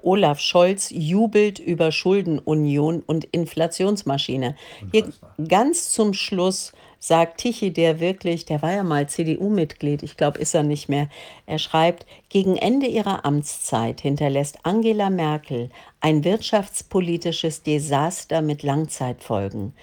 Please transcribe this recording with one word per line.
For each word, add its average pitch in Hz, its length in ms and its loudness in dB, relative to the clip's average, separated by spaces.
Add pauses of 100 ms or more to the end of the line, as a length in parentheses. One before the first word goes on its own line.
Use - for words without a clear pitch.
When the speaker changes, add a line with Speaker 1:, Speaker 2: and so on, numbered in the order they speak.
Speaker 1:
Olaf 175 360 4
Scholz 185 520 2
jubelt 208 680 2
über 165 320 0
Schuldenunion 156 1120 0
und 156 240 -2
Inflationsmaschine. 160 1300 -2 (380)
Hier 220 140 4
Speaker 2:
Unfassbar. - 280 -18 (140)
Speaker 1:
ganz 247 420 2
zum 208 240 2
Schluss 190 580 -2 (280)
sagt 165 420 2
Tichy, 226 280 -2
der 165 300 2
wirklich, 175 460 -2
der 151 160 -2
war 165 100 0
ja 202 100 -2
mal 147 240 0
C-D-U-Mitglied, 160 960 -2
ich - 140 -12
glaub, 147 220 0
ist - 160 -2
er 160 80 2
nicht 147 260 -2
mehr. 143 220 0 (340)
Er 156 140 -4
schreibt: 165 480 2 (240)
"Gegen 190 260 2
Ende 269 300 2
ihrer 208 400 -2
Amtszeit 120 760 -2
hinterlässt 143 640 -2
Angela 208 480 2
Merkel 151 580 -2 (320)
ein 156 240 2
wirtschaftspolitisches 175 1400 -2
Desaster 151 760 -2
mit 151 220 -2
Langzeitfolgen. 123 1200 -4